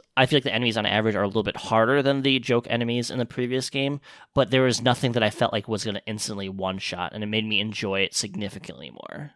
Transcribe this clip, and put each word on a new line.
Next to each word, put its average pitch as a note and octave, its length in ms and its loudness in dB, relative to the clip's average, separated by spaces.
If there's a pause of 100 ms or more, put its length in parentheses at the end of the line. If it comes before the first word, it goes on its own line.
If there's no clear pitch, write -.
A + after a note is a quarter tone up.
(160)
I C3 80 6
feel D3 140 4
like C3 60 -2
the C3 100 -2
enemies A2+ 240 2
on G#2 80 0
average A2 280 2
are G2 80 0
a G#2 40 2
little G#2 160 0
bit G2+ 160 -2
harder A#2 440 4
than C#3 200 2
the C3+ 160 2
joke A#2+ 320 0
enemies A#2+ 400 0
in - 80 -4
the A#2+ 80 0
previous B2+ 420 -4
game, C#3 320 -2 (340)
but B2+ 160 2
there C3 120 6
was B2 180 4
nothing B2 320 2
that A#2 100 2
I G#2+ 60 4
felt A2+ 240 0
like G#2+ 160 -4
was A2 160 -2
gonna G2+ 220 -6
instantly G#2 420 -6
one-shot, F#2+ 640 -4
and G#2+ 100 -8
it G#2 40 -4
made A2 180 0
me G#2+ 160 0
enjoy G2+ 400 -2
it F#2+ 140 0
significantly G2 760 -8
more. - 460 -14